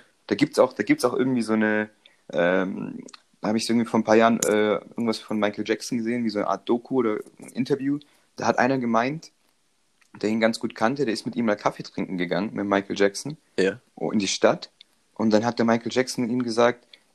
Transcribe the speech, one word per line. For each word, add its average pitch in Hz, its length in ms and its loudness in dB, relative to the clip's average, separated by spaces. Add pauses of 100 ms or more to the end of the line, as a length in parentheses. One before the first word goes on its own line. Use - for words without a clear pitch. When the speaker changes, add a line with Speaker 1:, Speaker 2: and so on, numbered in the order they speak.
(280)
Speaker 1:
Da 101 80 0
gibt's - 240 0
auch, 127 120 4
da 131 120 -2
gibt's 147 200 2
auch 123 100 0
irgendwie 127 280 0
so 107 120 -2
eine, 107 360 0 (420)
ähm, 92 720 0 (360)
da - 80 -4
hab 107 80 0
ich 113 100 -2
so 113 60 0
irgendwie 117 180 2
vor 117 80 2
ein 110 60 0
paar 110 120 4
Jahren, 113 280 6
äh, 107 300 2
irgendwas 113 440 -4
von - 220 -6
Michael 104 260 -2
Jackson 110 320 -4
gesehen, 117 260 -4
wie 113 60 0
so 104 80 -4
eine 98 80 -2
Art - 220 -4
Doku 120 320 0
oder 110 180 0 (220)
ein - 80 -18
Interview. 139 500 -2 (380)
Da - 100 -4
hat 117 120 2
einer 131 200 2
gemeint, 120 540 -2 (880)
der 101 100 0
ihn 113 100 0
ganz 113 200 2
gut 113 140 -6
kannte, 135 320 0
der 110 80 0
ist - 120 -8
mit 113 100 -6
ihm 120 100 0
mal 104 100 2
Kaffee - 260 -4
trinken - 360 -6
gegangen, 87 360 -2
mit 101 120 -4
Michael 101 320 0
Jackson, 101 380 -2 (220)
Speaker 2:
Ja. 95 220 0 (320)
Speaker 1:
in 110 60 0
die 95 100 0
Stadt. - 420 0 (440)
Und 110 160 0
dann 107 140 4
hat 120 140 -2
der 117 80 2
Michael 117 260 0
Jackson 127 360 -2
ihm 123 140 -2
gesagt, 120 440 0 (280)